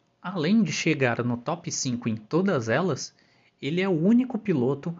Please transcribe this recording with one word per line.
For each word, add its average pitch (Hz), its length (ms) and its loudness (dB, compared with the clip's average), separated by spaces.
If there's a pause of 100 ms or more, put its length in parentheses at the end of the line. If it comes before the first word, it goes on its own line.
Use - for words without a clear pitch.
(220)
Além 190 420 0
de 151 100 0
chegar 131 500 0
no 120 140 -2
top - 340 -8
cinco 120 380 -4
em 107 80 -2
todas 156 500 0
elas, 143 480 0 (460)
ele 151 180 -2
é 190 80 0
o 165 180 0
único 240 320 4
piloto 143 640 0